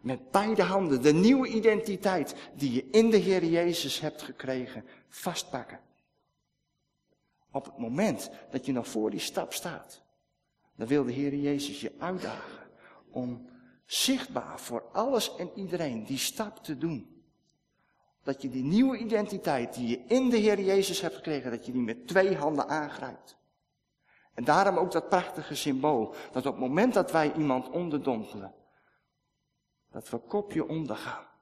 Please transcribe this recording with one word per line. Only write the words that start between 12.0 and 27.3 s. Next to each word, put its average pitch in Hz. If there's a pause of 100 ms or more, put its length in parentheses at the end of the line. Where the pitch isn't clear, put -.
om 123 (360)
zichtbaar -
voor 117 (100)
alles 233
en 180
iedereen 160
die 131
stap -
te 147
doen. 151 (1040)
Dat 135
je 135
die 127
nieuwe 226
identiteit 202
die 123
je 120
in 254
de 233
Heer 208
Jezus 190
hebt 170
gekregen, 131
dat 113
je 127
die 123
met 113
twee 190
handen 147
aangrijpt. 139 (1000)
En 120
daarom 185
ook 175
dat 170
prachtige 170
symbool, 135 (180)
dat 131
op 135
het -
moment 165
dat 185
wij 156